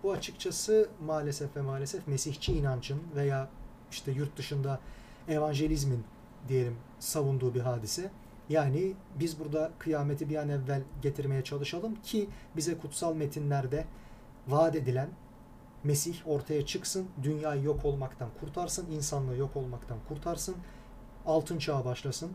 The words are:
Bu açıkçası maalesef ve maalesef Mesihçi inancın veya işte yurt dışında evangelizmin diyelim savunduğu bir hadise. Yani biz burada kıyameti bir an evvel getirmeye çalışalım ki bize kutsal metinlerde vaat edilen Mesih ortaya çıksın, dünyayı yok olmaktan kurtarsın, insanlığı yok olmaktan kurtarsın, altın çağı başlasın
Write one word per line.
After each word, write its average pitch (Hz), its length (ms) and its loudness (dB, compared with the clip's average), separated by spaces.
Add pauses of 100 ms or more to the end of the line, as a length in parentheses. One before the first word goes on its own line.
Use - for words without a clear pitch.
Bu 196 100 2
açıkçası 208 760 4 (180)
maalesef 147 500 0
ve 143 40 -2
maalesef 139 460 -2
Mesihçi 139 460 0
inancın 139 460 2 (160)
veya 139 340 2 (420)
işte - 220 -4
yurt 139 240 -2
dışında 139 440 -2 (480)
evangelizmin 151 760 2 (440)
diyelim 123 280 4 (220)
savunduğu 131 560 2
bir 123 60 4
hadise. 123 500 0 (380)
Yani 156 460 4 (260)
biz 156 200 0
burada 151 380 0
kıyameti 147 500 2
bir 151 80 0
an 147 120 0
evvel 139 340 2 (200)
getirmeye 135 420 2
çalışalım 170 580 -2
ki 202 260 0 (280)
bize 160 220 0
kutsal 160 360 -2
metinlerde 143 680 0 (640)
vaat 156 280 8
edilen 131 320 2 (760)
Mesih 160 440 0
ortaya 147 380 2
çıksın, 185 400 -2 (160)
dünyayı 147 400 2
yok 147 220 2
olmaktan 135 440 0 (120)
kurtarsın, 170 500 -2
insanlığı 139 460 0
yok 135 200 0
olmaktan 120 420 -4 (100)
kurtarsın, 170 460 -2 (720)
altın 160 320 4
çağı 139 260 2
başlasın 131 500 -2